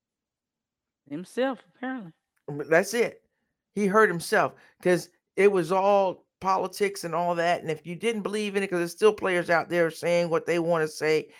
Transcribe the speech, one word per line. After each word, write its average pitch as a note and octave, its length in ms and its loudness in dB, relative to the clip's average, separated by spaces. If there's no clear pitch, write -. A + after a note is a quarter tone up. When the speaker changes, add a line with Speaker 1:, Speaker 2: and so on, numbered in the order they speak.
Speaker 1:
Himself, G#3+ 500 -6
apparently. B3 360 -12
Speaker 2:
But C#3+ 220 -8
that's F#3 240 2
it. A3+ 300 -2
He G3+ 140 0
hurt G#3 220 6
himself E3+ 440 0
'cause F3 280 2
it G3+ 160 6
was F3 200 0
all G3 540 2
politics F#3+ 640 -2
and E3 100 -6
all F3 220 -2
that, E3+ 260 0
and D#3 80 -6
if D#3 160 -8
you E3+ 100 -10
didn't G#3+ 260 -2
believe G3+ 340 -4
in G3 80 0
it, F#3+ 60 -4
'cause F3+ 100 -2
there's E3+ 120 -4
still G#3+ 220 2
players F3+ 360 -2
out E3 200 2
there E3 220 2
saying F3 380 0
what D#3+ 160 -2
they E3+ 140 0
wanna E3 280 0
say D#3 420 -2